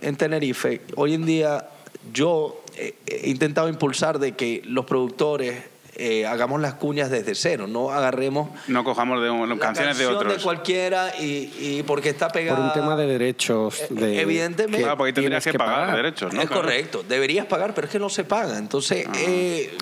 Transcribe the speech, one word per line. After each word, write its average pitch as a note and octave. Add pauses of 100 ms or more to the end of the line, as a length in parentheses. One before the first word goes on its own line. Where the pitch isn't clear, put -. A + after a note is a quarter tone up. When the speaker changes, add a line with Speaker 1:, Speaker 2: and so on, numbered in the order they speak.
Speaker 1:
en C#3+
Tenerife. D3 (140)
Hoy D3
en E3
día D#3 (440)
yo, D#3 (160)
eh, - (120)
he -
intentado D#3+
impulsar D3+
de C3+
que A#2
los B2+
productores, B2+ (440)
eh, A2
hagamos B2
las C3+
cuñas D3
desde A2
cero, B2
no A#2
agarremos C3+ (180)
Speaker 2:
No B2+
cojamos B2
de A#2
un-, A#2
Speaker 1:
la A#2
Speaker 2:
canciones B2
de C3
Speaker 1:
canción B2 (120)
Speaker 2:
otros. G3
Speaker 1:
de F#3+
cualquiera F#3
y, C#3+
y C#3+
porque D3
está D3
pegada. E3
Speaker 3:
Por C3+
un D#3
tema D3+
de D3+
derechos, B2
Speaker 1:
Eh, D3+
Speaker 3:
de A2
Speaker 1:
evidentemente. E3+
Speaker 2:
Claro, C#3+
porque C3+
ahí C3
tendrías C#3
Speaker 3:
tienes -
Speaker 2:
que D#3+
Speaker 3:
que C3+
Speaker 2:
pagar B2+
Speaker 3:
pagar. E3+
Speaker 2:
derechos, C#3+
¿no? G#2
Speaker 1:
Es D#3+
Speaker 2:
Claro. -
Speaker 1:
correcto, C3+
deberías C#3
pagar, F#3+
pero D3
es -
que G#3+
no G3+
se F#3+
paga. E3
Entonces, C#3
Speaker 2:
Ah. -
Speaker 1:
eh, E3+